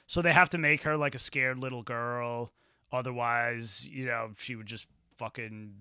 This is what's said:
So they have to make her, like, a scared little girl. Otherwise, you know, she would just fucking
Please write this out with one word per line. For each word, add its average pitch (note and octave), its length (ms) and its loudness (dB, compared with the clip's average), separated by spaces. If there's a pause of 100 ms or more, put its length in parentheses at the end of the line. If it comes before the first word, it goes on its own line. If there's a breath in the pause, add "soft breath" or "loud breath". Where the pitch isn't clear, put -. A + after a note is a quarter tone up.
So F3 140 2
they E3+ 100 6
have F3 200 6
to F3 60 0
make D3+ 260 4
her, D3+ 120 4
like, C#3+ 200 0
a B2 40 -6
scared C3 400 0
little B2+ 240 -4
girl. A#2+ 680 -2 (400)
Otherwise, A#2+ 960 0
you C3 160 -6
know, A#2 320 0
she B2 180 -6
would A2 120 -10
just A2+ 200 -10 (300)
fucking G#2+ 640 -8